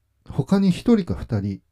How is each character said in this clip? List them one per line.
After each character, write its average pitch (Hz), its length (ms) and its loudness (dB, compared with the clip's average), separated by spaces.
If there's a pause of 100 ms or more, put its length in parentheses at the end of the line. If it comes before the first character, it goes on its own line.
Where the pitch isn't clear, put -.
(300)
他 - 300 0
に 196 120 4
一 - 220 2
人 202 120 2
か 90 100 -4
二 - 240 -4
人 98 220 -6 (100)